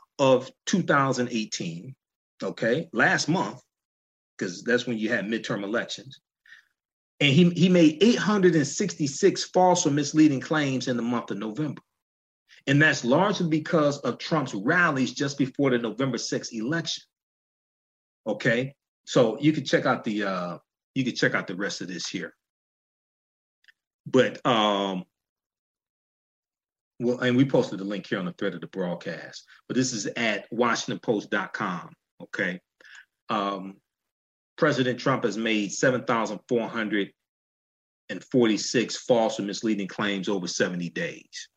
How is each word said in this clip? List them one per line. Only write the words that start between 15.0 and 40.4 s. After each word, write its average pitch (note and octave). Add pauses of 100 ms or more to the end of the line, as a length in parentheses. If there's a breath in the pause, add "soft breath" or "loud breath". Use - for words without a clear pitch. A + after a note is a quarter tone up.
just C#3
before C#3
the B2
November A#2
sixth -
election. B2+ (1200)
Okay, A#2 (320)
so A2+
you D3+
can D3
check C#3+
out A#2+
the, G#2
uh, F2+ (360)
you C3+
can A#2
check B2
out F#2+
the F#2
rest F#2+
of F2
this F2+
here. F2+ (1700)
But, B2+
um, G2+ (1900)
well, B2
and B2
we C3+
posted B2+
the F#2+
link G2
here G#2+
on F2+
the F2
thread G2
of E2
the E2
broadcast, - (220 soft breath)
but -
this B2+
is G#2 (100)
at G#2+
Washington A2+
Post G#2
dot G2+
com, F2 (280)
okay? F#2 (720 loud breath)
Um, G2+ (800)
President B2+
Trump B2+
has G#2
made G#2+
seven B2
thousand G#2+
four A2+
hundred G#2 (960)
and F#2
forty-six A2
false A2+
or G2+
misleading G2+
claims G2+
over F#2